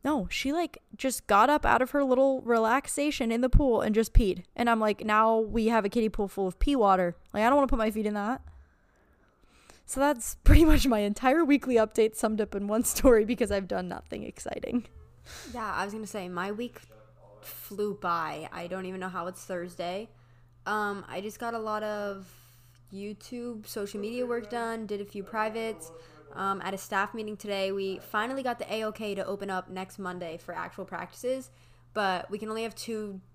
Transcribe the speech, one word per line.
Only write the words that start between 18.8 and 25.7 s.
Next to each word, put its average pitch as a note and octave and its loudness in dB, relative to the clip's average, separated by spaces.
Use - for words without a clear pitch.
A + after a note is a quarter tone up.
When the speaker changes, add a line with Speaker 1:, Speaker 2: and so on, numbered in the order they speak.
Speaker 2:
even F#3+ -10
know F#3 -8
how F3 -8
it's F#3 -12
Thursday. F3+ -8
Um, G3+ -4
I E3+ -8
just G#3 -12
got A#3 -6
a A#3 -6
lot G#3+ -4
of G3+ -8
YouTube, G#3+ -12
social G#3 -8
media A#3+ -4
work A#3 -6
done, A3+ -6
did G3+ -6
a G3+ -8
few G3+ -12
privates. A3 -6